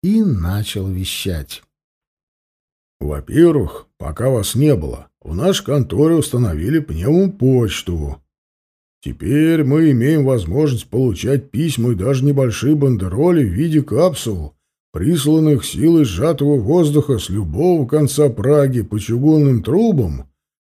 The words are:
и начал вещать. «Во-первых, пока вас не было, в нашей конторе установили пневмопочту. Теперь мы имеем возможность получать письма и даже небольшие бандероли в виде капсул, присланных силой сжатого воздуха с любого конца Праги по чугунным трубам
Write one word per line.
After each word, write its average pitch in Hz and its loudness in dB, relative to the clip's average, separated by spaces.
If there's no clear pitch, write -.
и 214 2
начал 98 -2
вещать. 92 -6
«Во-первых, 95 0
пока 80 -4
вас 113 -2
не 143 2
было, 69 -8
в 76 -10
нашей 165 -2
конторе 143 0
установили 123 -2
пневмопочту. 120 -2
Теперь 156 0
мы 151 2
имеем 135 2
возможность 127 -2
получать 123 -2
письма 123 -2
и - -4
даже 127 0
небольшие 139 0
бандероли 135 0
в 92 -2
виде 156 0
капсул, 113 -2
присланных 151 2
силой 160 2
сжатого 143 0
воздуха 147 2
с 92 -8
любого 113 0
конца 147 2
Праги 135 2
по 104 -4
чугунным 131 2
трубам 127 0